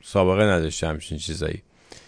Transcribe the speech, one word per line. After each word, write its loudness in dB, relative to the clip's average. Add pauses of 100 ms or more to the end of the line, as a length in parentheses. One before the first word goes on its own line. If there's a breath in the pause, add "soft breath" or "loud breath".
سابقه 4
نداشته 0
همچین -6
چیزایی، -6 (460 loud breath)